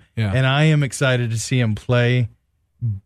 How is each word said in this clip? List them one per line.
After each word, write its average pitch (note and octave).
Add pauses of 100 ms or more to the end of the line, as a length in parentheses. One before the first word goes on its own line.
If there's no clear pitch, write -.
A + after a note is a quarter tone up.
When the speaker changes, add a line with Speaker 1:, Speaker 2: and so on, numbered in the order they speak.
(160)
Speaker 1:
Yeah. G#2+
Speaker 2:
and C3
I C#3+
am D3+
excited B2+
to A2+
see B2+
him A2
play. B2 (760)